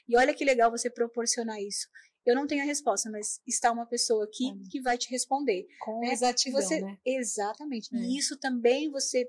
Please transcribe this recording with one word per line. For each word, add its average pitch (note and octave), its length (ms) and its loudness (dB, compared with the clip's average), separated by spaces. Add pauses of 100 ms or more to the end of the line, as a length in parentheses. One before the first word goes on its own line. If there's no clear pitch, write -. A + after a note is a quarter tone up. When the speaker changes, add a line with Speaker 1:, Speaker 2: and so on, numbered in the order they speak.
Speaker 1:
E A#3 80 4
olha C4+ 180 6
que D4 120 -4
legal A#3+ 260 6
você A#3 180 -2
proporcionar A#3 720 -2
isso. G3+ 280 -6 (360)
Eu B3 80 6
não C#4+ 140 2
tenho C#4+ 160 0
a - 20 -2
resposta, B3 460 0
mas G#3+ 340 -8
está A#3+ 260 2
uma A#3 140 -2
pessoa A#3+ 400 2
aqui B3 200 -4
Speaker 2:
Hum. A3+ 260 -6
Speaker 1:
que C#4 100 -6
vai B3 160 2
te - 140 -8
responder, B3+ 560 0 (120)
Speaker 2:
Com A3 200 -6
Speaker 1:
né? A#3+ 120 -2
Speaker 2:
exatidão, B3 480 0
Speaker 1:
Você, D#4+ 220 0
Speaker 2:
né? G3 240 -8
Speaker 1:
exatamente. B3 880 -4
Speaker 2:
É. A#3 40 -2
Speaker 1:
E B3 180 0
isso C#4+ 220 -2
também B3+ 500 2
você C4 400 -2